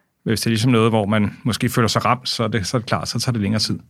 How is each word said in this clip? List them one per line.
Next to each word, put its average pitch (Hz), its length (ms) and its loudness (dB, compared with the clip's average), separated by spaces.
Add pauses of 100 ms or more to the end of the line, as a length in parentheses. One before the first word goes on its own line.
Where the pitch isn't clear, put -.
(240)
hvis 110 160 0
det - 60 -4
er 117 40 0
ligesom 113 220 2
noget, 113 180 4
hvor 110 160 2
man 104 360 0
måske 123 260 -2
føler 117 200 2
sig 101 160 0
ramt, 107 240 0
så - 160 -2
er 107 40 -2
det, 104 180 -2
så - 100 -4
er - 20 2
det - 100 -4
klart, - 200 -2
så - 120 -6
tager 123 120 -2
det 113 100 0
længere 107 180 0
tid. 87 180 -2 (120)